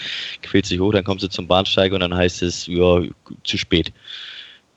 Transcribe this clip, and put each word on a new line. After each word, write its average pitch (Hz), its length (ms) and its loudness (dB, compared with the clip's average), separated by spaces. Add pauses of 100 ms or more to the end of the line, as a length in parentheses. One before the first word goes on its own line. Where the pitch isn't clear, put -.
(420)
quälst - 280 0
dich 90 100 -2
hoch, 98 120 2
dann 98 120 2
kommst 95 200 -4
du 92 60 -4
zum 90 160 -8
Bahnsteig 95 460 2
und 95 80 0
dann 90 140 0
heißt 90 280 2
es, 87 240 -4
ja, 87 340 4 (440)
zu - 120 -4
spät. 85 360 0 (840)